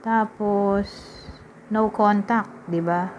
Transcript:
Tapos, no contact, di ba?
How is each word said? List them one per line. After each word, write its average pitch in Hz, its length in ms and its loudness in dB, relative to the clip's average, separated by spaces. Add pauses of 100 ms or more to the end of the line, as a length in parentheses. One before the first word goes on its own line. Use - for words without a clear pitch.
Tapos, 208 840 0 (800)
no 214 240 2
contact, 208 580 2 (220)
di 170 80 0
ba? 175 400 -2